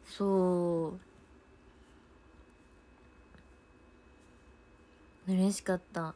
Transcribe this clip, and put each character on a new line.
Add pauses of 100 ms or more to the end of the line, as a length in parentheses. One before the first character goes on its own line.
そ (4000)
う。
嬉
し
か
っ (120)
た。